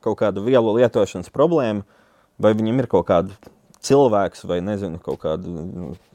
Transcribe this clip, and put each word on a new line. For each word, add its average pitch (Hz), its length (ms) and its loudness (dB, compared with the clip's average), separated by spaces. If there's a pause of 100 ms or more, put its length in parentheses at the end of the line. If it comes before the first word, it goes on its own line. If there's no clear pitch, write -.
kaut 110 160 -2
kāda 98 240 -2
vielu 117 320 2
lietošanas 120 560 0
problēma, 131 520 0 (560)
vai 107 120 4
viņam 110 300 0
ir 120 100 -4
kaut 87 160 2
kāda 90 280 0 (480)
cilvēks 110 600 2
vai, 87 160 -4
nezinu, 95 400 -6
kaut - 220 -10
kāda, 85 260 -6
nu, 85 460 -10 (200)